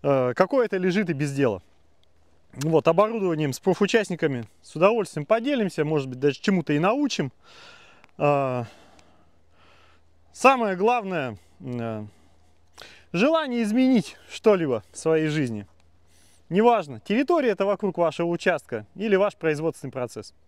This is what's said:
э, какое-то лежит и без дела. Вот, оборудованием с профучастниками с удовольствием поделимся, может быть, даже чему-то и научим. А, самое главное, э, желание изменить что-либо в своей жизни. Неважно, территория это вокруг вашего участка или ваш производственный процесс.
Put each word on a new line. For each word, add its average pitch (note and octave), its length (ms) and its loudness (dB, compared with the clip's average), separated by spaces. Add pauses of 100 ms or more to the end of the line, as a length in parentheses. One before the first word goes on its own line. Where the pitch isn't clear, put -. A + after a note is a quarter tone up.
э, C3 320 2
какое-то G#3 440 0
лежит F#3 300 0
и E3 40 -2
без C#3+ 200 -4
дела. B2+ 300 0 (920)
Вот, D3+ 320 0
оборудованием E3+ 680 0
с - 60 -14
профучастниками F3+ 840 0 (160)
с - 160 -18
удовольствием F#3 480 0
поделимся, A3+ 600 0
может D3 220 -2
быть, B2+ 120 -10
даже C#3 180 0
чему-то F3 360 0
и D3 40 2
научим. G#3 540 -2 (880)
А, C#3 480 0 (1700)
самое A#3+ 420 2
главное, F#3 600 -2 (220)
э, A#2 440 -6 (1080)
желание B3+ 500 0
изменить A#3+ 560 2 (120)
что-либо D#3+ 520 2 (100)
в - 60 -18
своей D#3+ 300 0
жизни. B2 380 -2 (840)
Неважно, F3+ 500 2
территория C4+ 500 0
это G3 140 0
вокруг G3 320 -2
вашего E3+ 320 0
участка E3 560 -2 (120)
или G3+ 200 0
ваш G3 200 2
производственный D3+ 540 -4
процесс. A#2+ 440 -10 (140)